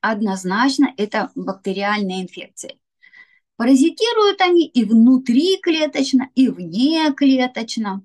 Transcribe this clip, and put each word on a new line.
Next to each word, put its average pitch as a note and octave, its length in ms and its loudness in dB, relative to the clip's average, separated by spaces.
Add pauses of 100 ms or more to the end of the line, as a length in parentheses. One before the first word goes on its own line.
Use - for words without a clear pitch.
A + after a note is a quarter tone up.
Однозначно G#3+ 960 -2
это G#3 380 -4
бактериальные F#3+ 880 -6
инфекции. - 560 -18 (800)
Паразитируют G4 840 2
они F4 260 2
и A3+ 180 0
внутриклеточно, C4+ 1500 2
и B3+ 140 2
внеклеточно. B3 1600 -2